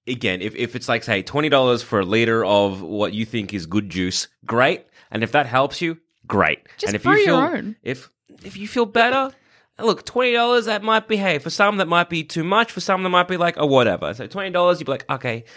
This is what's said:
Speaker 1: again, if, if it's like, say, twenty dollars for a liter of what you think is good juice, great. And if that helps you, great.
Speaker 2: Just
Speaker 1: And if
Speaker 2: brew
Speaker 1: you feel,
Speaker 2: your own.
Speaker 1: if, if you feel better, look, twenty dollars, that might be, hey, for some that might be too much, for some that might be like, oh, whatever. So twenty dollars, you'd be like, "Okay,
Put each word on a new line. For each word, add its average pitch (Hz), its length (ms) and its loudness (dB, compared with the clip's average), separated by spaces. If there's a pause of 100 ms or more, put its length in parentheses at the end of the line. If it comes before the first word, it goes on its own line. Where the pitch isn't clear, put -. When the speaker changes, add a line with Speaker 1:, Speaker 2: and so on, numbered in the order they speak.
Speaker 1:
again, 113 340 -4
if, 101 140 -6
if 120 200 -6
it's 120 140 -10
like, 117 140 -2
say, 101 200 -2
twenty 151 260 -2
dollars 127 340 2
for 107 180 0
a 95 40 0
liter 113 400 2
of 101 360 2
what 98 320 -4
you 110 120 -4
think 107 280 -8
is 90 120 -6
good 101 240 -2
juice, 92 380 -2 (180)
great. 127 400 0 (260)
And 110 120 -4
if 107 100 -4
that 143 120 4
helps 131 360 0
you, 165 160 -4 (300)
great. 87 320 2 (180)
Speaker 2:
Just 427 100 -6
Speaker 1:
And - 80 -2
if - 80 -4
Speaker 2:
brew 392 140 4
Speaker 1:
you 415 80 4
feel, - 160 4
Speaker 2:
your 320 160 0
own. 214 260 -8
Speaker 1:
if, - 260 -10 (340)
if 190 140 -16
you 202 100 -12
feel 240 180 0
better, 247 460 0 (480)
look, 220 260 0
twenty 247 280 0
dollars, 240 320 2
that 208 180 -4
might 220 240 2
be, 214 100 0
hey, 185 220 0
for 165 100 -8
some 208 280 2
that 185 100 0
might 175 220 2
be 165 140 -4
too 160 200 -4
much, 214 280 2
for 180 100 -10
some 185 220 -2
that 180 60 -2
might 180 200 2
be 185 80 -4
like, 170 200 0
oh, 151 80 0
whatever. 110 480 2
So 117 140 -12
twenty 190 240 -8
dollars, 175 280 2
you'd 151 60 -10
be 135 60 -4
like, - 180 -8
"Okay, 120 360 -6 (120)